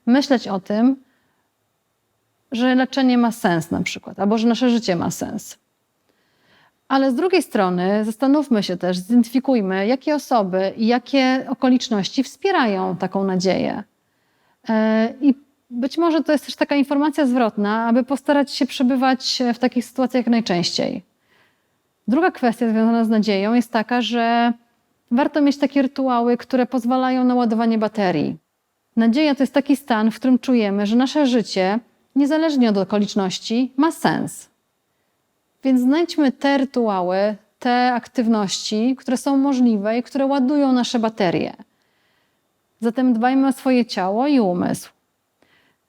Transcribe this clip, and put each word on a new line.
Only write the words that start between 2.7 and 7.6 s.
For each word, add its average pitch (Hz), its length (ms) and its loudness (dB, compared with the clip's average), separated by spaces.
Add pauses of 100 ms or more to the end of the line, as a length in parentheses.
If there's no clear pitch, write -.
leczenie 254 420 2
ma 233 140 2
sens 170 400 0
na - 100 -2
przykład, - 380 -10
albo 202 180 0
że 220 100 2
nasze 240 220 2
życie 226 260 0
ma 160 160 -2
sens. - 460 -10 (1300)
Ale 269 240 2
z 240 40 0
drugiej 349 280 0
strony 190 640 0